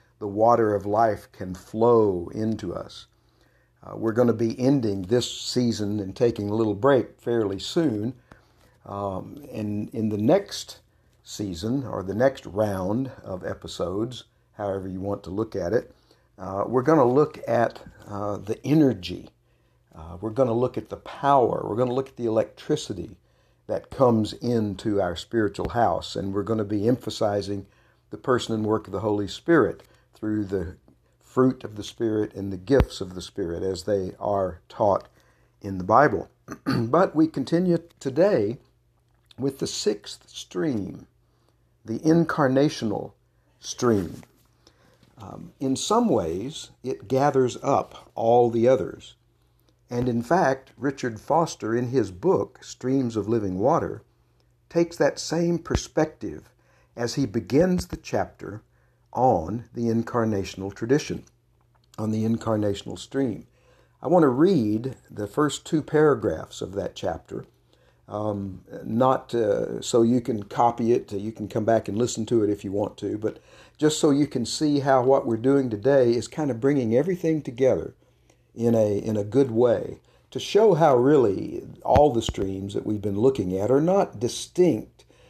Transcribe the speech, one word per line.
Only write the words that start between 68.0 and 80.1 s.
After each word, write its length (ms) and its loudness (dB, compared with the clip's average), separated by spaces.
um, 560 -6
not, 500 0
uh, 480 0
so 200 4
you 180 4
can 240 -4
copy 500 2
it, 180 -2
you 200 -8
can 160 -8
come 160 -4
back 240 2
and 100 -4
listen 300 -2
to 160 4
it 60 2
if 140 -4
you 80 -8
want 260 -4
to, 200 -4
but 220 -4
just 220 2
so 100 6
you 180 4
can 180 -4
see 340 0
how 240 4
what 220 4
we're 120 0
doing 320 2
today 440 4
is 140 -2
kind 240 -4
of 80 -6
bringing 360 2
everything 460 0
together 520 0
in 200 2
a, 260 4
in 180 -2
a 80 0
good 260 2
way, 480 2